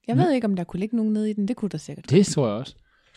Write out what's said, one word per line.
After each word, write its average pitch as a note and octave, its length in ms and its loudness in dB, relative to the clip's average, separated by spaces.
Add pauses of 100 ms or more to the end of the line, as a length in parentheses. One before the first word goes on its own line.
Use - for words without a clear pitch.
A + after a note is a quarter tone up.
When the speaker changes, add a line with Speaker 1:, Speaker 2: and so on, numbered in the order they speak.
Speaker 1:
Jeg A#3 80 0
Speaker 2:
Ja. C4 80 4
Speaker 1:
ved E4+ 80 4
ikke, B3 160 0
om G3+ 80 0
der F3+ 80 -2
kunne F3 160 -8
ligge G#3+ 160 -4
nogen A3 180 0
nede G#3+ 160 0
i G#3+ 40 -2
den. G#3 140 -2
Det A#3+ 80 -2
kunne G3+ 140 -4
der D#3 80 -8
sikkert. - 320 -12
Speaker 2:
Det F#3 160 8
tror D3 220 0
jeg G2+ 80 -2
også. A#2+ 200 -8 (420)